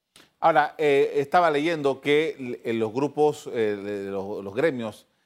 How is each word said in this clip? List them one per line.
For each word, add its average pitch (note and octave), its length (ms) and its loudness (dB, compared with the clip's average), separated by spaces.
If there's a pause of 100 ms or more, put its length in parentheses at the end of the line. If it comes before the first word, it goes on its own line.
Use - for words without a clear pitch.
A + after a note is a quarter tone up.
(400)
Ahora, D#3 380 4
eh, D3 380 4
estaba C#3+ 340 4
leyendo D3 500 0
que D3 380 0
l-, B2 260 -10
eh, A#2+ 80 -4
los A2 220 -2
grupos, D3 580 0
eh, G#2+ 240 -2
de G2 340 -8
los, G2 320 -8
los G2 120 -10
gremios B2 520 -4 (200)